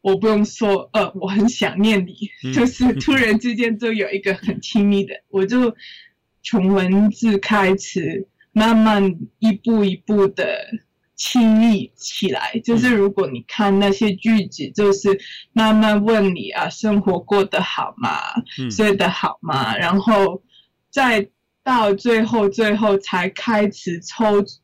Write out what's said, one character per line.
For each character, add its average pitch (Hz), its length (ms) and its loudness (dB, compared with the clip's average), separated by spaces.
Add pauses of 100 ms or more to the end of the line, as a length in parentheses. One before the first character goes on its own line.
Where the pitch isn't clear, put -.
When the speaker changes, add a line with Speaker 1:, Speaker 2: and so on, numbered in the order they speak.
Speaker 1:
我 196 140 0
不 196 120 0
用 208 180 2
说， 202 480 -2
呃， 208 220 0
我 190 120 -8
很 202 220 2
想 202 320 -4
念 208 240 2
你， - 240 -12 (140)
Speaker 2:
嗯。 131 100 -6
Speaker 1:
就 247 140 2
是 247 280 0
突 277 180 0
然 220 260 2
之 240 160 -4
间 226 240 -2
就 233 140 -2
有 202 180 -4
一 196 80 -4
个 196 160 -2
很 - 260 -6
亲 202 260 0
密 196 180 2
的， - 100 -14 (140)
我 190 160 0
就 240 300 0 (680)
从 185 240 0
文 196 420 2
字 214 300 0
开 196 380 2
始， 160 500 -6 (240)
慢 220 260 2
慢 202 400 2 (220)
一 220 120 2
步 214 320 0
一 190 120 0
步 202 320 0
的 - 400 -4 (500)
亲 220 400 2
密 226 380 2
起 - 340 -6
来。 - 340 -6
就 233 140 0
是 247 160 2
如 202 160 2
果 196 180 -2
你 127 200 -10
看 196 320 0
那 202 100 2
些 196 240 0
句 214 340 0
子， - 240 -12
就 202 220 2
是 196 240 2 (360)
慢 220 220 4
慢 214 280 4
问 202 320 2
你， - 160 -10
啊， 180 180 -6
生 208 320 0
活 180 180 0
过 202 240 0
得 190 180 -2
好 - 360 -6
吗？ 80 220 -4 (400)
Speaker 2:
嗯。 127 100 -6
Speaker 1:
睡 202 260 0
得 185 140 0
好 - 320 -6
吗？ 135 360 -4
然 175 220 0
后 196 440 0 (460)
再 233 380 0 (360)
到 226 300 0
最 220 280 0
后， 220 260 0
最 208 280 0
后 208 220 2
才 185 320 -4
开 208 420 -2
始 170 300 -8
抽 208 440 0 (180)